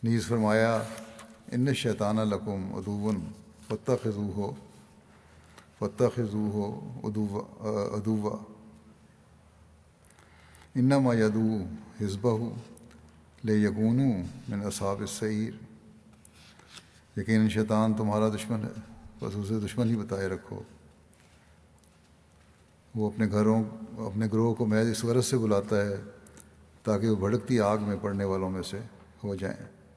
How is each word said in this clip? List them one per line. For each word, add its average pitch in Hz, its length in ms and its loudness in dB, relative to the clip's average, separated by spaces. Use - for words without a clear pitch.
نیز 117 240 2
فرمایا، 110 560 4
"إِنَّ 123 160 2
الشَّيْطَانَ 107 540 0
لَكُمْ 101 560 -2
عَدُوٌّ 104 380 -2
فَاتَّخِذُوهُ، 104 840 -2
فَاتَّخِذُوهُ 104 920 -2
عَدُوًّا، 104 440 -2
إِنَّمَا 131 360 6
يَدْعُو 110 420 4
حِزْبَهُ 110 480 0
لِيَكُونُوا 107 800 2
مِنْ 104 200 -4
أَصْحَابِ 98 340 -2
السَّعِيرِ۔" 107 520 -4
یقیناً 110 320 4
شیطان 107 440 2
تمہارا 107 360 2
دشمن 107 340 -4
ہے، - 180 -10
بس 104 160 -6
اسے 104 240 -2
دشمن 113 300 0
ہی 117 60 2
بتائے 98 320 -2
رکھو۔ - 340 -8
وہ 107 120 0
اپنے 110 240 0
گھروں، 107 320 4
اپنے 110 360 -2
گروہ 113 200 4
کو 117 120 0
محض 107 240 4
اس 107 140 -2
غرض 120 220 2
سے 135 120 0
بلاتا 104 480 2
ہے 101 100 -4
تاکہ 107 260 2
وہ 107 60 4
بھڑکتی 107 440 2
آگ 104 220 4
میں 104 200 -2
پڑنے 101 220 -2
والوں 95 260 0
میں 92 140 -6
سے 98 160 -8
ہو 101 120 -4
جائیں۔ - 460 -8